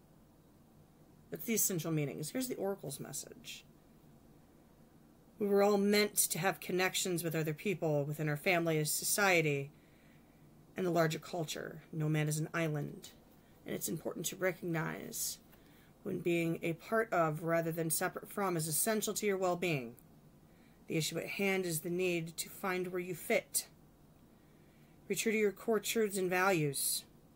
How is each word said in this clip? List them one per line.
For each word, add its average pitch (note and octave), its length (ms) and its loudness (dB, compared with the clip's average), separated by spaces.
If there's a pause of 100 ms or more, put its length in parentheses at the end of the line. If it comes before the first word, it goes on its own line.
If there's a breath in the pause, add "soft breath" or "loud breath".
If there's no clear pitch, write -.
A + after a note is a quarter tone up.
(1300)
That's - 160 -10
the A#3 80 0
essential F3 380 0
meanings. D3 400 -2
Here's B3+ 160 -2
the - 80 -4
Oracle's G3 440 -4
message. - 680 -12 (1700)
We G#3 80 0
were G3 140 6
all G3+ 160 8
meant G#3 380 4
to - 240 2
have F3+ 200 2
connections F3+ 640 0
with E3 120 0
other D#3 180 0
people, D#3 520 0
within D3+ 240 -2
our D3 80 0
family, E3+ 420 2
as D3+ 100 0
society, D#3 800 2 (1080 loud breath)
and F#3+ 100 -2
the F3 60 2
larger D#3+ 280 4
culture. - 720 -6
No D#3 180 0
man D3+ 180 2
is D3+ 120 0
an D#3 140 -2
island. D3+ 560 -2 (560 loud breath)
And - 100 -6
it's - 140 -4
important E3+ 380 -6
to - 100 -6
recognize E3 1000 -4 (680 loud breath)
when F#3 160 -4
being E3+ 440 0
a E3+ 100 -2
part A3+ 380 -2
of D#3+ 320 2
rather E3 280 0
than E3 180 -2
separate - 400 -4
from F#3+ 260 -2
is D#3+ 120 0
essential G#3+ 460 0
to G#3+ 120 -2
your G3 120 2
well-being. F3 580 0 (920 loud breath)
The - 80 -2
issue E3 220 -2
at - 100 -6
hand F#3+ 380 0
is D#3+ 160 -2
the F3 80 -6
need F3 480 -2
to - 120 -6
find F#3 380 -4
where F3+ 140 -4
you F3+ 120 -6
fit. - 540 -2 (1400 loud breath)
Return G3+ 240 0
to A3 60 2
your G#3 120 4
core G#3+ 280 0
truths G#3 380 0
and F#3 120 2
values. F3+ 760 2 (320)